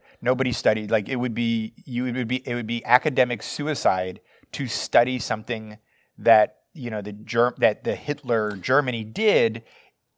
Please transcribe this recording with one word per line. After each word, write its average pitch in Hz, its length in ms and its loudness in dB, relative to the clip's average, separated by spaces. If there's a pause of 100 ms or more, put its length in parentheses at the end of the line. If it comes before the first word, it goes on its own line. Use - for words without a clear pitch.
(220)
"Nobody 123 300 0
studied. 107 400 0
Like, 107 180 2
it 135 80 -4
would 123 160 -2
be, 113 400 -2 (120)
you, 123 200 -4
it 123 100 -4
would 123 120 -2
be, 127 200 -2
it 120 80 -4
would 120 120 -6
be 117 180 -4
academic 123 580 2
suicide 95 760 -4 (320)
to - 140 -6
study 123 500 2
something 110 600 -6 (400)
that, 110 400 6 (160)
you 127 180 -8
know, 107 100 -4
the 104 120 -8
Ger-, 117 460 0
that 113 260 2
the 110 100 -2
Hitler 117 600 -2
Germany 120 480 0
did 117 580 2 (540)